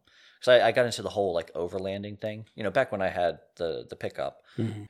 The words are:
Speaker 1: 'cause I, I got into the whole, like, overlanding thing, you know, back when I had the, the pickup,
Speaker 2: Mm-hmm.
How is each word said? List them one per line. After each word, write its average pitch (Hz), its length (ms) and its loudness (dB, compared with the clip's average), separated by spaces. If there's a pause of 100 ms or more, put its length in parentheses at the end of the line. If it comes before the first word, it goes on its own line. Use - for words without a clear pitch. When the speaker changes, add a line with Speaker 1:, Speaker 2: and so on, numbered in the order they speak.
(420)
Speaker 1:
'cause - 60 -10 (120)
I, 104 80 6
I 117 40 4
got 123 140 4
into 117 160 -4
the 98 80 -4
whole, 101 240 -2
like, 85 200 -4
overlanding 95 680 -6
thing, 107 260 -8 (100)
you 110 80 -8
know, 98 80 -2
back 131 200 0
when 98 100 -2
I 92 80 0
had 82 300 0 (180)
the, 78 320 -6
the - 60 -16
pickup, - 420 -8 (200)
Speaker 2:
Mm-hmm. 107 320 -4